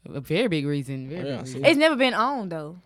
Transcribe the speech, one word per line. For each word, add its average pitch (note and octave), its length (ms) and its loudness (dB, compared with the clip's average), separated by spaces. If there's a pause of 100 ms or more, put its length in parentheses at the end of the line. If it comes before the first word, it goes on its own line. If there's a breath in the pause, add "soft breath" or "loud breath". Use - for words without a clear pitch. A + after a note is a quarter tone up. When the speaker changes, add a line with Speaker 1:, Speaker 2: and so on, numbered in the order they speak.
(120)
Speaker 1:
A C#3 80 -8
very F#3 280 -2
big D#3 180 0
reason. C3+ 420 -6
Very E3+ 220 -8
Speaker 2:
Yeah, C4 80 -6
Speaker 1:
big - 80 -10
Speaker 2:
see? C3 80 -10
Speaker 1:
reason. C3 100 -6
Speaker 3:
It's C#4+ 140 8
never D#4 180 6
been B3+ 160 2
on, A3+ 380 -2
though. D#3+ 360 -10